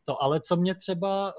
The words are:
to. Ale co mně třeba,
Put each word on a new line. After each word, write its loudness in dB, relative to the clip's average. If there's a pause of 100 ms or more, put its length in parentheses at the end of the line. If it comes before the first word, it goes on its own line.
to. -2
Ale 2
co 0
mně 2
třeba, -2